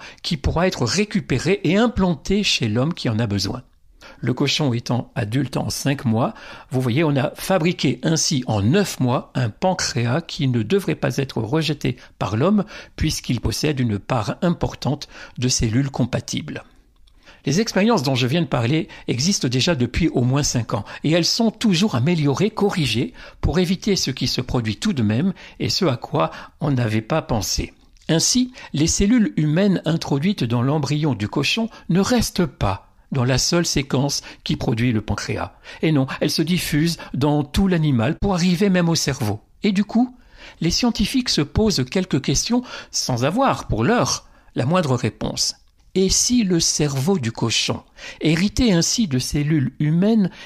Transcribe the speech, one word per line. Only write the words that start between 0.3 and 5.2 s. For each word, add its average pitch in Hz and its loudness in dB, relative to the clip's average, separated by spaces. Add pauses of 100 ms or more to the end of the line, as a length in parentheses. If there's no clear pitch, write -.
pourra 156 0
être 185 0
récupéré 160 0
et 175 2
implanté 190 2
chez - 0
l'homme 127 0
qui - -4
en 110 0
a 120 2
besoin. 101 -2 (580)
Le 127 0
cochon 139 0
étant 117 -2
adulte 123 -2